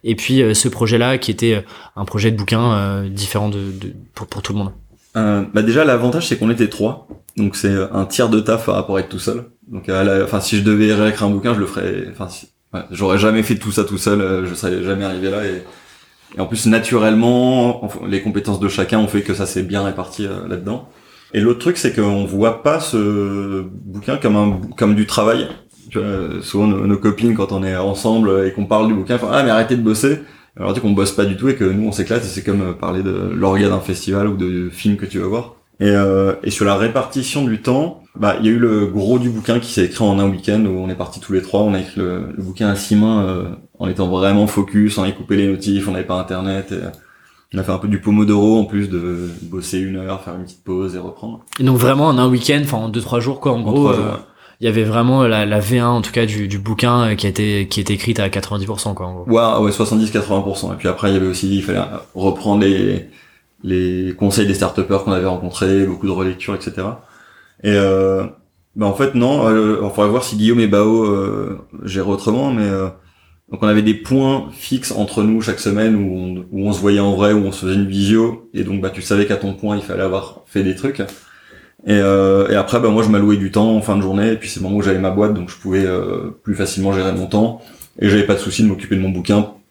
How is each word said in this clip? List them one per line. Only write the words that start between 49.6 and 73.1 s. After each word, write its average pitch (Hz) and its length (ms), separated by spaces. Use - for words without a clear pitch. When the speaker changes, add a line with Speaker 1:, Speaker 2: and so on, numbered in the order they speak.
Speaker 2:
une 95 180
heure, 95 260
faire 87 120
une 92 80
petite - 200
pause 92 320
et 90 40
reprendre. 107 440
Speaker 1:
Et 131 40
donc 131 140
vraiment 135 300
en 135 100
un 127 100
week-end, 127 360
enfin 135 140
en 110 120
deux, 110 120
trois 120 180
jours 127 200
quoi, 139 120
en 120 80
Speaker 2:
En - 20
Speaker 1:
gros, 107 140
Speaker 2:
trois 139 180
Speaker 1:
euh, - 20
Speaker 2:
jours, 107 100
ouais. 104 140
Speaker 1:
il 117 40
y 113 40
avait 110 140
vraiment 120 440
la, 107 180
la 104 140
V 113 200
un 120 100
en 120 120
tout - 100
cas 117 140
du, 107 220
du 101 120
bouquin, 113 500
euh, 104 60
qui 107 100
a 98 40
été, 101 380
qui - 120
était 101 140
écrite 110 260
à 98 100
quatre-vingt-dix 98 380
pour 104 120
cent 104 140
quoi, 90 140
en 92 60
gros. 90 140
Speaker 2:
Ouais, 113 360
ouais, 101 80
soixante-dix, 110 400
quatre-vingts 101 300
pour 98 160
cent 95 140
et 98 60
puis - 100
après 98 220
il 98 60
y - 20
avait 95 100
aussi, 95 280
il 98 80
fallait 95 180
reprendre 101 460
les, 98 480
les 92 540
conseils 101 300
des 95 80
start-upers 95 480
qu'on 101 80
avait 92 160
rencontrés, 92 580
beaucoup 92 220
de 95 40
relectures, 92 440
et - 60
cetera. 98 440
Et, 104 80
euh, 95 540
bah 107 120
en 98 60
fait 135 200
non, 123 340
euh, 110 360
il 101 80
faudrait 104 180
voir 127 140
si 107 140
Guillaume 113 220
et 113 80
Bao, 107 380
euh, 101 540
gèrent 95 260
autrement, 113 420
mais, 110 140
euh, 95 240